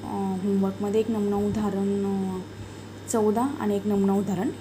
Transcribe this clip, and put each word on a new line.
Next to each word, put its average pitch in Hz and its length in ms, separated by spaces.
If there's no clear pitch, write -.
अ, 196 380
होमवर्कमध्ये? 196 580
एक 220 100
नमुना 202 260
उदाहरण, 196 1000
अ, - 20
चौदा 214 320
आणि 220 340
एक 202 100
नमुना 196 260
उदाहरण 202 380